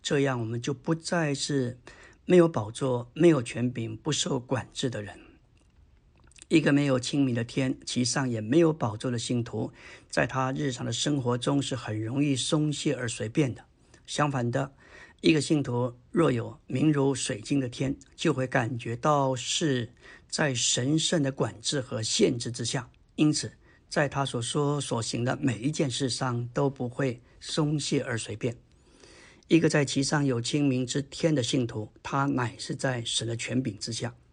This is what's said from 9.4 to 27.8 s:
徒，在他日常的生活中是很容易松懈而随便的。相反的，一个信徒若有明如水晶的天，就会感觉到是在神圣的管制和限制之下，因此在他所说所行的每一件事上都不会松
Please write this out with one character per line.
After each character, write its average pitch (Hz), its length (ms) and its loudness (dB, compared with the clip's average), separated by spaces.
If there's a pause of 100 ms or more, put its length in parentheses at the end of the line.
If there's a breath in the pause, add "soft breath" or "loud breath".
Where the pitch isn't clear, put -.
徒， 117 300 -6 (380 loud breath)
在 - 160 2
他 131 260 -2
日 143 180 -2
常 120 140 -6
的 113 80 -4
生 143 300 -2
活 120 160 0
中 143 240 0
是 135 120 -6
很 110 300 -6
容 131 180 -2
易 143 140 2
松 151 340 0
懈 143 240 -2
而 120 140 -6
随 - 180 -6
便 117 280 0
的。 - 100 -18 (420 soft breath)
相 147 240 -2
反 123 200 -2
的， 135 240 -2 (480 loud breath)
一 170 100 8
个 156 80 4
信 147 220 2
徒 123 340 -2 (140)
若 160 200 4
有 113 360 -4
明 147 260 4
如 139 220 2
水 117 260 -4
晶 143 180 -2
的 131 100 0
天， 135 280 -2 (200)
就 156 180 2
会 127 120 -2
感 123 320 -2
觉 117 180 -6
到 139 380 2
是 127 600 -2 (340 loud breath)
在 147 260 0
神 127 440 2
圣 160 240 2
的 135 100 0
管 110 300 -4
制 147 180 -2
和 120 220 -6
限 147 360 2
制 120 120 -6
之 117 160 -6
下， 123 240 -4 (240)
因 151 180 6
此 127 200 -4 (360 soft breath)
在 151 180 0
他 139 200 -2
所 120 160 -4
说 143 360 0
所 135 220 -2
行 117 240 -4
的 143 160 0
每 123 200 0
一 131 100 -2
件 156 200 0
事 127 200 -2
上 120 380 -2
都 139 200 0
不 131 180 -4
会 123 360 -4 (180 soft breath)
松 151 400 0